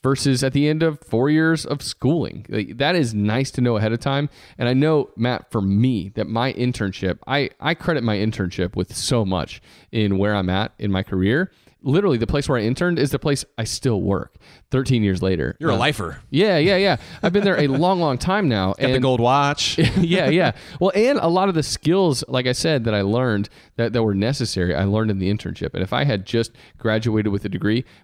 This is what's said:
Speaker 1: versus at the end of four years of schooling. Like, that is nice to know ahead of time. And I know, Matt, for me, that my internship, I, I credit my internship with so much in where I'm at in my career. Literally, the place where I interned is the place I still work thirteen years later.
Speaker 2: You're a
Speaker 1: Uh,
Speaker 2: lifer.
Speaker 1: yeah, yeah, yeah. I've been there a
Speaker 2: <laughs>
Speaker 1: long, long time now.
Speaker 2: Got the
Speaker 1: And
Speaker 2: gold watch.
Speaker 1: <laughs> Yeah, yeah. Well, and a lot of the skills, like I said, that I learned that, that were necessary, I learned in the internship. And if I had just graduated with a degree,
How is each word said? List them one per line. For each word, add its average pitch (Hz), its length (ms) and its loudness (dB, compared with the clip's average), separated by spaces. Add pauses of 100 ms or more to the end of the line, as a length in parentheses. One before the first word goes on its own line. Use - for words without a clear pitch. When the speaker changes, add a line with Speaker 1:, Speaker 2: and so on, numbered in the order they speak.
Speaker 1:
versus 131 400 2
at 131 100 -2
the 143 140 2
end 156 160 0
of 156 160 0
four 127 320 0
years 160 340 2
of 143 160 -4
schooling. - 680 -2
Like, 110 280 -6
that 147 180 0
is 120 200 0
nice 107 360 0
to 127 100 -2
know 120 160 2
ahead 107 140 2
of 117 80 -2
time. 139 300 -2 (300)
And 123 100 0
I 127 40 2
know, 147 440 2
Matt, 120 340 -2
for 110 100 0
me, 101 520 2
that 107 140 -4
my 117 260 -2
internship, 101 720 -2
I, 139 240 -2 (100)
I 160 140 -2
credit 156 300 -2
my 107 140 0
internship 95 580 -2
with 90 200 -6
so 117 300 0
much 92 360 -4 (300)
in 101 280 0
where 104 160 2
I'm 180 140 0
at - 280 -2
in 101 140 -2
my 95 100 0
career. 104 500 0 (360)
Literally, 156 300 2
the 113 80 0
place 143 240 -2
where 131 80 2
I 107 60 0
interned 165 340 0
is 131 140 2
the 139 80 -2
place 143 260 -2 (140)
I 113 40 -4
still 110 380 -2
work 92 360 -2 (340)
thirteen 127 320 2
years 92 180 2
later. 85 380 0
Speaker 2:
You're 156 100 -2
a 123 60 2
Speaker 1:
Uh, - 20 0
Speaker 2:
lifer. 107 400 -2 (140)
Speaker 1:
yeah, 185 260 4
yeah, 180 200 4
yeah. 185 200 2 (240)
I've - 100 2
been 202 120 2
there 190 160 2
a 147 80 2
Speaker 2:
<laughs> 135 160 2
Speaker 1:
long, 185 160 2
long 143 180 0
time 190 320 0
now. 95 200 2
Speaker 2:
Got 98 100 -4
the 135 140 0
Speaker 1:
And 131 100 2
Speaker 2:
gold 127 160 2
watch. 143 580 2
Speaker 1:
<laughs> 165 200 2
Yeah, 170 320 2
yeah. 156 240 2 (260)
Well, 180 160 2
and 240 240 2
a - 80 0
lot 185 200 2
of 190 60 0
the 160 80 0
skills, 165 680 0
like 127 200 -2
I 123 60 0
said, 139 320 0
that 107 100 0
I 101 60 2
learned 107 480 0 (260)
that, 117 180 -2
that 120 80 2
were 107 140 2
necessary, 101 580 0
I 82 120 0
learned 107 260 2
in 98 80 -2
the 95 120 0
internship. - 440 -6
And - 80 -2
if - 100 -4
I 135 120 0
had 101 200 -2
just - 280 -2 (260)
graduated 110 520 0
with 104 140 -4
a 101 40 -4
degree, 104 360 -2 (180)